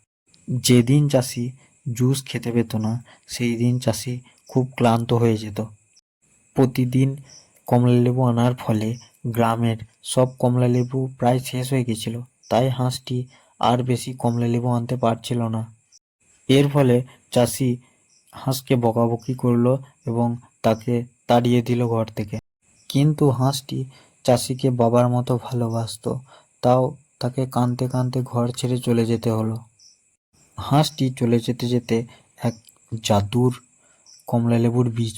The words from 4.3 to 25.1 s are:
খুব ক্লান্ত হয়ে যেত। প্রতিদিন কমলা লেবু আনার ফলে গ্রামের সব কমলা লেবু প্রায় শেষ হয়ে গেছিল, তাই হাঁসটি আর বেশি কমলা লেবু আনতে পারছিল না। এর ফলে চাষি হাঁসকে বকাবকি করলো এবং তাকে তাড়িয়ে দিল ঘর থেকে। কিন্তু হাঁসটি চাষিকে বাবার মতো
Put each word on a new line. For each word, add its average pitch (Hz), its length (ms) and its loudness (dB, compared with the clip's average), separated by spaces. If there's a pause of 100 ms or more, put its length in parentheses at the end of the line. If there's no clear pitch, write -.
খুব 127 180 0 (100)
ক্লান্ত 117 380 2
হয়ে 113 240 2
যেত। 107 220 -10 (960)
প্রতিদিন 131 540 2 (580)
কমলা 123 320 4
লেবু 123 260 2
আনার 120 300 2
ফলে 110 320 -2 (400)
গ্রামের 117 500 0 (260)
সব 131 240 2 (120)
কমলা 123 280 2
লেবু 123 320 0 (160)
প্রায় 123 240 2
শেষ 127 300 -8
হয়ে 127 180 0
গেছিল, 110 280 -6 (320)
তাই 123 220 2
হাঁসটি 127 480 -4 (420)
আর 123 240 2
বেশি 123 340 -4
কমলা 120 300 -2
লেবু 120 240 -2
আনতে 120 260 -4
পারছিল 120 500 -2
না। 113 140 -4 (880)
এর 139 200 6
ফলে 135 280 4 (340)
চাষি 123 380 2 (640)
হাঁসকে - 420 -2
বকাবকি 117 600 0
করলো 123 380 2 (320)
এবং 117 220 0 (340)
তাকে 113 320 0 (320)
তাড়িয়ে 120 360 4
দিল 123 260 0
ঘর 113 280 -2
থেকে। 107 220 -8 (520)
কিন্তু 147 400 2
হাঁসটি 131 500 -2 (460)
চাষিকে 127 460 2
বাবার 120 380 4
মতো 123 280 0